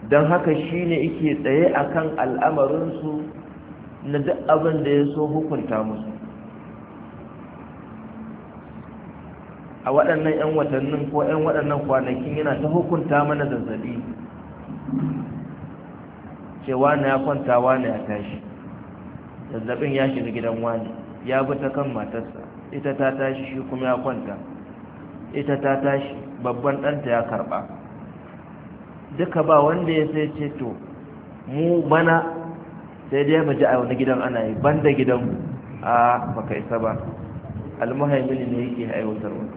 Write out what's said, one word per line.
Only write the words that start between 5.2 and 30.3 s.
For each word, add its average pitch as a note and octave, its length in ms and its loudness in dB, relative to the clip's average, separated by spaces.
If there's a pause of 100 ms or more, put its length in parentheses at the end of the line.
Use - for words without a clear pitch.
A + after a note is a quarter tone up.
hukunta C#3 560 -2
musu. G#2+ 240 -6 (3750)
A - 140 -4
waɗannan D#3 420 4
ƴan D#3 200 0
watannin C#3+ 560 0
ko D3 140 2
ƴan D#3 180 2
waɗannan D3 460 2
kwanakin C3 500 0
yana D3 200 0
ta D3 100 0
hukunta D#3 560 2
mana D3 240 0
zazzaɓi. A2+ 480 -4 (2750)
Ce C3+ 100 -2
wane C#3 320 6
ya C3+ 100 4
kwanta, C3+ 400 4
wane B2+ 300 4
ya A2 160 0
tashi. G#2 340 -6 (1120)
Zazzaɓin B2 480 -2
ya C3+ 140 4
shiga A#2+ 200 -2
gidan A2+ 320 -2
wane, A2+ 280 -2 (320)
ya C3 220 2
bi C#3 140 0
ta C3+ 140 0
kan C#3 180 0
matarsa, A2+ 540 -6 (240)
ita C#3 260 -4
ta C3+ 180 2
tashi, C3+ 340 -2
shi C3 240 -8
kuma C3 180 -4
ya B2+ 100 4
kwanta. A2 380 -4 (920)
Ita C#3+ 280 0
ta C3+ 240 2
tashi, C#3 320 0 (300)
babban C3+ 400 0
ɗanta C#3 260 0
ya A#2 140 4
karɓa. G2+ 400 -2 (1500)
Duka E3+ 240 2
ba D3+ 220 10
wanda E3 260 4
ya D#3 220 4
sai D3+ 220 2